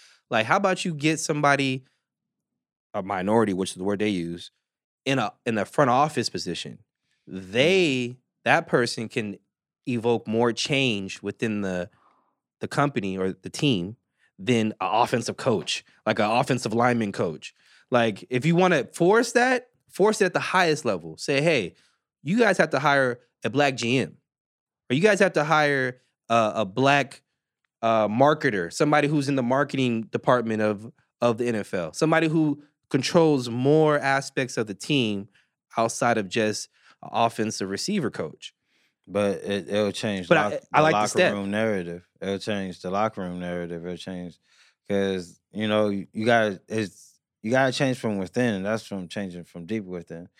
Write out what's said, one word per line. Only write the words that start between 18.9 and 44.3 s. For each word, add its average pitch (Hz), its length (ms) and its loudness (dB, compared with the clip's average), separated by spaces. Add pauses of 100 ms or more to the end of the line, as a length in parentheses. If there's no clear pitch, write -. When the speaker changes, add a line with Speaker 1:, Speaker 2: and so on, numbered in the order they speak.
Speaker 1:
force 214 380 2
that, 247 380 0 (200)
force 208 320 2
it 190 40 4
at 180 80 0
the 143 60 0
highest 160 460 2
level. 82 320 -4
Say, 139 240 -2
"Hey, 139 320 0 (480)
you 170 160 -2
guys 208 200 4
have 160 140 4
to 135 80 0
hire 135 400 2 (260)
a 113 40 0
black 135 280 2
G 120 200 0
M, 101 200 -2 (720)
or - 20 2
you 151 80 2
guys 202 200 4
have 185 120 4
to 147 120 2
hire 143 560 2 (280)
a, 113 280 4
a 110 80 0
black, 135 580 0 (580)
uh, 110 280 2
marketer, 131 600 2
somebody 147 360 2
who's 143 220 0
in 143 80 0
the 127 60 0
marketing 127 600 0
department 113 580 0
of, 107 300 -2 (300)
of 120 160 2
the 120 100 -2
N 117 80 0
F 104 180 -6
L, 85 200 -4
somebody 160 340 2
who 156 340 0 (280)
controls 143 600 2
more 147 480 4
aspects 135 600 -2
of 110 100 -2
the 101 80 -8
team 107 540 -2 (480)
outside 117 400 0
of 101 100 -4
just 107 400 -2 (340)
an - 120 -14
offensive 110 560 -2
receiver 123 420 -4
coach." - 420 -10 (540)
Speaker 2:
But 101 360 0
it, 101 260 -6
it'll 104 240 0
change 98 340 -4
Speaker 1:
But 170 100 4
I, 147 120 2
Speaker 2:
lock-, - 40 -6 (200)
Speaker 1:
I 143 60 4
Speaker 2:
the 151 40 6
Speaker 1:
like 160 80 4
the 202 60 4
Speaker 2:
locker 208 100 2
Speaker 1:
step. 180 260 2
Speaker 2:
room 98 180 -4
narrative. 98 560 -2 (140)
It'll 98 180 -4
change 95 420 -6
the 90 100 -6
locker 104 300 -2
room 90 180 -8
narrative. 87 460 -6
It'll 90 120 -8
change, 87 400 -12 (520)